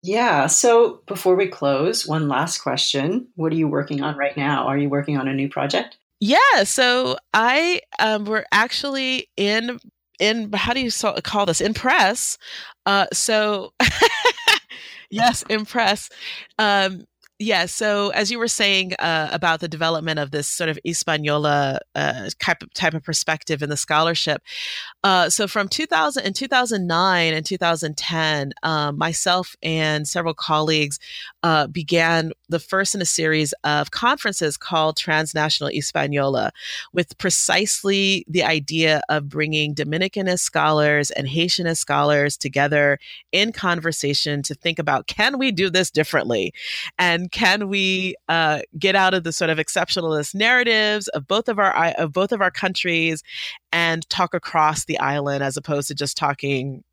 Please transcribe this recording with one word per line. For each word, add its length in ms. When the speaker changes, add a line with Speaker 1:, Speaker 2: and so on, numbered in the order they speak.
Speaker 1:
Yeah. 440
So 600
before 300
we 100
close, 600
one 220
last 300
question. 760
What 180
are 40
you 120
working 340
on 140
right 200
now? 300
Are 120
you 100
working 300
on 100
a 60
new 140
project? 500
Speaker 2:
Yeah. 460
So 540
I, 480
um, 260
we're 260
actually 880
in, 420
in, 340
how 200
do 80
you 100
so-, 320
call 220
this? 160
In 140
press. 640
Uh, 260
so 600
<laughs> 720
yes, 400
in 160
press. 420
Um, 460
yeah. 280
So 440
as 200
you 80
were 80
saying, 540
uh, 320
about 260
the 80
development 540
of 100
this 160
sort 240
of 140
Hispaniola, 960
uh, 420
type 240
of, 100
type 220
of 80
perspective 600
in 60
the 80
scholarship. 680
Uh, 260
so 200
from 180
two 200
thousand, 380
in 80
two 140
thousand 400
nine 480
and 100
two 120
thousand 400
ten, 560
um, 340
myself 640
and 460
several 280
colleagues, 680
uh, 240
began 640
the 120
first 340
in 80
a 40
series 460
of 260
conferences 640
called 400
Transnational 800
Hispaniola, 800
with 260
precisely 1120
the 160
idea 640
of 200
bringing 460
Dominicanist 680
scholars 680
and 160
Haitianist 520
scholars 580
together 640
in 180
conversation 920
to 120
think 240
about, 300
can 280
we 140
do 180
this 220
differently? 640
And 360
can 360
we, 460
uh, 320
get 160
out 200
of 100
the 80
sort 180
of 80
exceptionalist 760
narratives 760
of 180
both 220
of 100
our, 160
of 160
both 180
of 120
our 80
countries 720
and 380
talk 240
across 500
the 140
island 440
as 140
opposed 320
to 60
just 240
talking 760